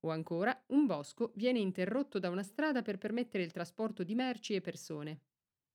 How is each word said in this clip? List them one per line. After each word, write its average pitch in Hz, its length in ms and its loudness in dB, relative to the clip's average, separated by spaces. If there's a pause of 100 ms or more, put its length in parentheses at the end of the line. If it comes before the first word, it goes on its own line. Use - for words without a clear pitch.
o 160 100 -2
ancora 170 580 -2
un 285 180 6
bosco 190 480 -2
viene 240 240 4
interrotto 202 600 0
da 185 100 0
una 185 140 0
strada 262 400 0
per 202 160 -2
permettere 220 440 -2
il 170 80 -2
trasporto 190 540 -4
di 190 100 -4
merci 247 400 -2
e 185 60 2
persone. 156 640 -8 (520)